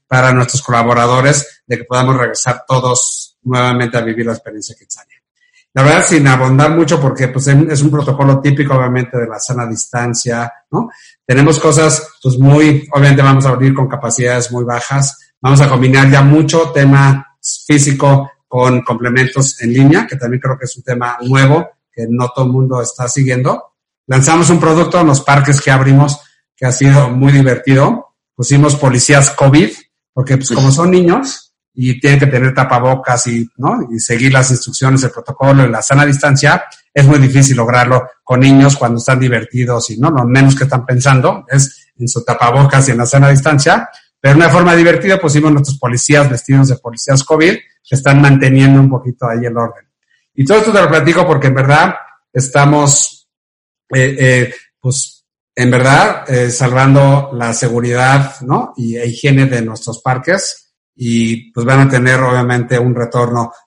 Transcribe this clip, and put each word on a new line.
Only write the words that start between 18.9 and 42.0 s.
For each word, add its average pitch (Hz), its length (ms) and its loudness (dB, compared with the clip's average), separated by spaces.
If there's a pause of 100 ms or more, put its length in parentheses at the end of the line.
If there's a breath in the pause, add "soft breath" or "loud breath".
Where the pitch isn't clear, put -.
en 117 100 -2
línea, 147 360 2
que 147 80 -12
también 127 240 -6
creo 131 180 -6
que 131 60 -12
es - 120 -14
un 123 60 -20
tema 120 400 -6
nuevo, 135 460 2 (240)
que 117 160 -10
no 120 260 -2
todo 131 120 -2
el 123 40 -2
mundo 131 320 -2
está 120 260 -8
siguiendo. 131 640 -4 (340)
Lanzamos 156 420 2
un 170 80 2
producto 165 420 0
en 165 60 4
los 139 140 2
parques 139 400 2
que 139 100 -2
abrimos, 139 480 2 (380 soft breath)
que 135 100 -6
ha 123 60 -2
sido 139 380 2
muy 131 200 0
divertido. 135 840 0 (180)
Pusimos 143 400 2
policías 139 560 2
covid, 147 400 2 (420)
porque, 131 240 -2
pues, - 140 -4
como 135 220 2
son 170 180 2
niños, 185 580 0 (240)
y 127 260 -4
tienen 143 180 2
que 139 80 2
tener 131 280 0
tapabocas 131 720 -2
y, 117 280 -6
¿no? 165 340 -4
y 113 100 -8
seguir 120 320 -2
las 131 180 2
instrucciones, 131 540 -2
el 120 60 -4
protocolo, 135 560 0
la 110 160 -4
sana 143 220 2
distancia, 147 600 0 (280 loud breath)
es 143 140 2
muy 143 120 4
difícil 135 380 2
lograrlo 123 520 0 (160)
con 127 160 -2
niños 135 360 6
cuando 117 220 -2
están 127 220 -2
divertidos 120 720 -4
y, 110 80 -10
¿no? 147 120 0
lo 131 140 -2
menos 135 320 2
que - 80 -2
están 131 200 -4
pensando 131 640 0
es 135 380 -4 (100)
en 120 120 -8